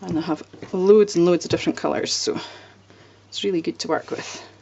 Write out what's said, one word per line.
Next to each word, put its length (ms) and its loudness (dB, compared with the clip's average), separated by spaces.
and 160 -4
I 40 -2
have 200 -4
loads 440 6
and 80 4
loads 200 4
of 60 -8
different 280 -2
colours, 340 -2
so 260 -2
it's 160 -12
really 180 0
good 180 -6
to 80 -8
work 220 -2
with. 320 -10